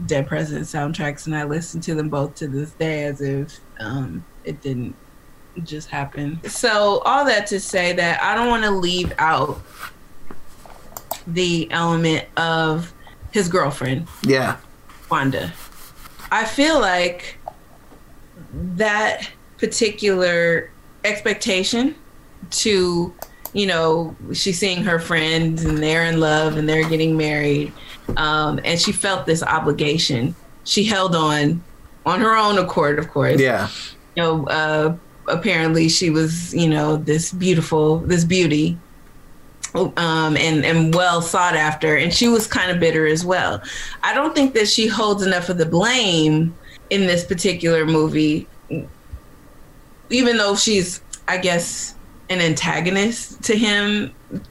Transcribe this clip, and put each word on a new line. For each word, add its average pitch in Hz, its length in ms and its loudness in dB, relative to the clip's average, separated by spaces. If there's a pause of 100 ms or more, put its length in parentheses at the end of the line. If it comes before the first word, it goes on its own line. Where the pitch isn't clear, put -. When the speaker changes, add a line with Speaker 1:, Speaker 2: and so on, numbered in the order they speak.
Speaker 1:
Dead 139 220 -2
President 151 400 -4
soundtracks, 147 600 -6
and 156 100 -4
I 147 80 -4
listen 160 380 -6
to 165 120 -4
them 156 160 -4
both 143 260 -4
to 156 120 -8
this 143 240 -6
day 156 320 -4
as 143 180 -6
if, 139 380 -6 (200)
um, 131 420 -8 (220)
it - 160 -10
didn't 123 340 -6 (720)
just 151 240 -12
happen. 147 600 -6
So 220 580 2
all 277 180 2
that 214 240 2
to 190 120 -4
say 180 340 0
that 170 280 0
I 202 120 0
don't 233 140 0
wanna 220 220 2
leave 180 480 0
out 151 420 0 (1700)
the 170 440 -2
element 165 560 0 (100)
of 165 560 0 (380)
his 196 180 0
girlfriend. 147 580 -2 (160)
Speaker 2:
Yeah. 131 340 2 (540)
Speaker 1:
Wanda. 143 420 -2 (760)
I 214 140 0
feel 285 360 2
like 180 560 -2 (1400)
that 214 520 -2 (300)
particular 180 1120 0 (340)
expectation 214 880 0 (560)
to, 180 640 0 (400)
you 202 140 0
know, 165 500 0 (160)
she's 180 260 -2
seeing 180 260 -2
her 170 140 2
friends 160 640 0
and 156 140 0
they're 156 260 2
in 165 160 2
love 156 360 2
and 151 120 0
they're 160 200 2
getting 160 280 2
married, 147 560 0 (440)
um, 151 480 0
and 170 160 0
she 208 120 0
felt 185 340 -2
this 165 160 0
obligation. 151 920 0 (300)
She 208 200 0
held 190 300 2
on, 156 480 2 (440)
on 180 140 2
her 220 140 4
own 208 240 4
accord, 156 400 2
of 151 120 -4
course. 139 300 2
Speaker 2:
Yeah. 110 280 2 (480)
Speaker 1:
You 175 60 0
know, 160 240 0
uh, 156 500 0 (320)
apparently 165 600 2
she 165 220 2
was, 160 440 0
you 170 140 2
know, 151 280 2
this 156 360 -2
beautiful, 165 680 2
this 170 260 2
beauty, 165 520 2 (960)
um, 160 600 0
and, 156 300 2
and 165 280 4
well 175 280 2
sought 175 340 2
after, 156 400 2
and 160 160 2
she 233 160 4
was 233 180 4
kinda 185 320 0
bitter 160 280 4
as 160 180 2
well. 165 380 0 (400)
I 214 100 0
don't 294 220 0
think 269 200 4
that 208 140 4
she 220 180 2
holds 208 360 0
enough 180 260 0
of 180 80 -2
the 165 80 4
blame 165 880 2 (360)
in 196 160 2
this 175 180 2
particular 170 600 0
movie, 156 600 2 (1600)
even 240 260 4
though 202 200 2
she's, 202 440 0 (260)
I 180 120 -2
guess, 180 560 -2 (340)
an 185 120 0
antagonist 170 1040 0
to 214 120 2
him, 208 560 0 (380)